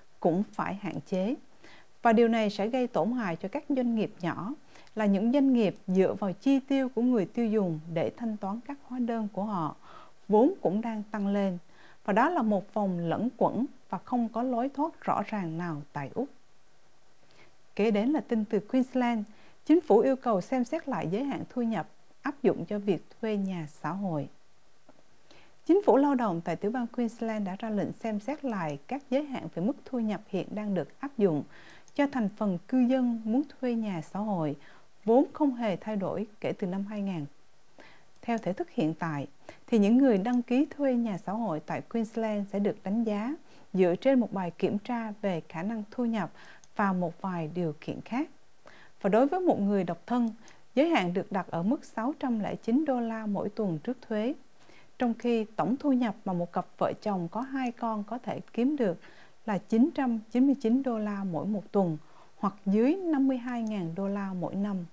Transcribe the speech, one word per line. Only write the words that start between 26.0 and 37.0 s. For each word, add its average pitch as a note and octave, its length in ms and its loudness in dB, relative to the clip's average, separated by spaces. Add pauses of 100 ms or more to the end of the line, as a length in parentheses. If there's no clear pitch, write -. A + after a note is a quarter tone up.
động G#3 300 0
tại E3 120 -4
tiểu G3+ 140 -4
bang A#3+ 160 -4
Queensland A3+ 600 -4
đã F#3 120 -6
ra A3+ 120 -8
lệnh G3+ 220 -2
xem G#3+ 280 -6
xét D4 240 -6
lại F3 420 -4
các C#4 240 -8
giới C#4 140 0
hạn C4+ 300 -8
về E3 80 -4
mức G#3+ 220 0
thu B3+ 160 -6
nhập G#3+ 280 -2
hiện F3+ 220 -4
đang G#3 240 -4
được D#3 260 -4
áp C#4 180 -8
dụng E3+ 240 2 (520)
cho - 180 2
thành A3+ 240 0
phần G3 220 0 (100)
cư B3+ 100 2
dân B3 460 2
muốn A3+ 180 2 (180)
thuê B3 140 -2
nhà G#3+ 260 -2
xã - 180 -8
hội, F3 380 -2 (480)
vốn A#3 280 6
không C#4 220 2
hề A3+ 220 -2
thay G#3+ 200 -6
đổi F#3+ 300 -4 (140)
kể C#3 120 -2
từ - 140 -4
năm G3 220 -4
hai G#3+ 120 -8
nghìn. F3+ 260 -4 (960)